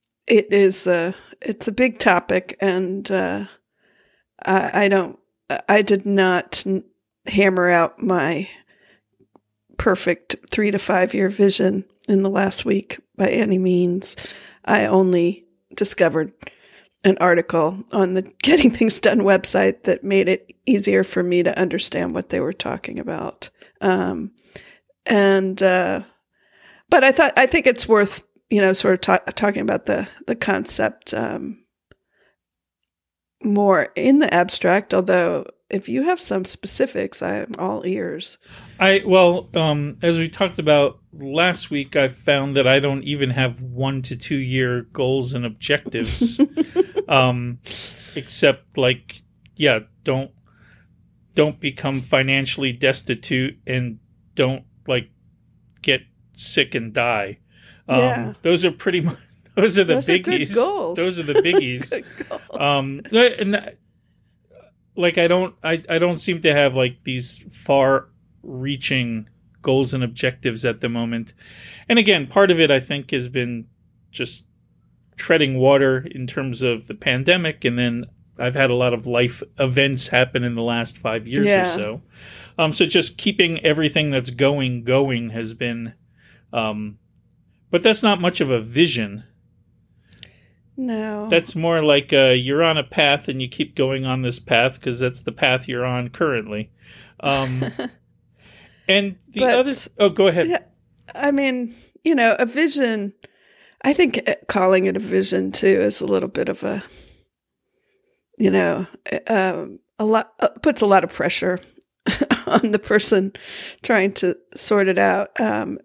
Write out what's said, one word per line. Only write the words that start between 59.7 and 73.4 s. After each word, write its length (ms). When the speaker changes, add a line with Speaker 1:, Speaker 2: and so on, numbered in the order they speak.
Speaker 2:
are 60
the 100
Speaker 1:
Those 140
are 100
good 240
Speaker 2:
biggies. 120
Speaker 1:
goals. 440
Speaker 2:
Those 200
are 40
the 120
biggies. 560
Speaker 1:
<laughs> 280
Good 100
goals. 140
Speaker 2:
Um, 500
and, 640
like, 220
I 100
don't, 340
I, 260
I 100
don't 200
seem 240
to 100
have, 220
like, 300
these 340
far-reaching 1800
goals 340
and 80
objectives 600
at 160
the 80
moment. 460
And 100
again, 280
part 240
of 100
it, 100
I 100
think, 300
has 180
been 380